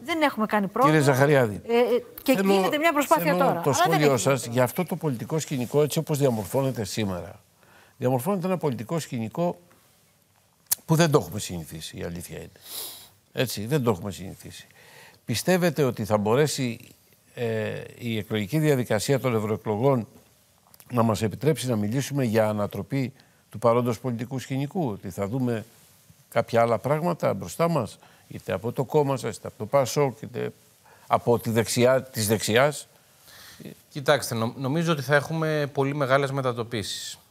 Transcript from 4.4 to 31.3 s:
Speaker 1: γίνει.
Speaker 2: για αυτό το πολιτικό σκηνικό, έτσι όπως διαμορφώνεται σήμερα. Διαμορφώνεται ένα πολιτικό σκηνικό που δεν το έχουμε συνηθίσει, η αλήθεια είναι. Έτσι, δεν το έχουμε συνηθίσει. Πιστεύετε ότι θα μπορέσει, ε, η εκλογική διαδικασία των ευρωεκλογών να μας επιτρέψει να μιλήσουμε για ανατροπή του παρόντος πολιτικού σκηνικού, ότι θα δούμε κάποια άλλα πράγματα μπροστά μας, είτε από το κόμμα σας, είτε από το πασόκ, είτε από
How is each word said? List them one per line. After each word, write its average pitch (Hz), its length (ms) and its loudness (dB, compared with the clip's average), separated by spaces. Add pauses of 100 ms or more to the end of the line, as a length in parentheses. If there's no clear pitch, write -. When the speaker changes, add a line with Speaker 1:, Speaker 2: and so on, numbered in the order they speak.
Speaker 1:
γίνει. 117 120 -8
Speaker 2:
για 127 100 4
αυτό 170 220 0
το 185 100 -6
πολιτικό 151 440 -4
σκηνικό, 139 420 -2
έτσι 151 180 0
όπως 147 180 -2
διαμορφώνεται 123 680 0
σήμερα. 95 560 -6 (580)
Διαμορφώνεται 135 500 -2
ένα 185 100 0
πολιτικό 156 420 -4
σκηνικό 147 600 -4 (1300)
που 160 100 2
δεν 160 160 6
το 139 100 6
έχουμε 107 180 -8
συνηθίσει, - 580 -10
η 92 60 -8
αλήθεια 85 340 -10
είναι. 85 140 -14 (840)
Έτσι, 110 320 -4
δεν 139 180 -2
το 117 80 2
έχουμε 95 200 -4
συνηθίσει. 87 560 -14 (580)
Πιστεύετε 170 580 0
ότι 110 220 -2
θα 107 120 0
μπορέσει, 120 640 0 (540)
ε, 110 480 -6 (160)
η 113 200 -4
εκλογική 107 420 -2
διαδικασία 131 600 2
των 120 160 0
ευρωεκλογών 110 720 0 (840)
να 120 120 2
μας 110 180 2
επιτρέψει 117 460 -2
να 123 80 0
μιλήσουμε 127 480 -2
για 110 260 2
ανατροπή 107 640 -4 (360)
του - 100 -16
παρόντος 120 400 2
πολιτικού 123 400 -6
σκηνικού, 143 500 -4
ότι 98 200 -10
θα 101 180 -6
δούμε 120 380 -2 (640)
κάποια 117 320 2
άλλα 117 160 4
πράγματα 151 560 0
μπροστά 98 360 -2
μας, 131 280 -2 (300)
είτε - 260 -8
από 101 180 -4
το 135 120 -4
κόμμα 139 340 2
σας, 113 200 -6
είτε - 100 -14
από - 100 -14
το 110 80 -8
πασόκ, 139 560 0
είτε 123 320 -8 (540)
από 117 320 2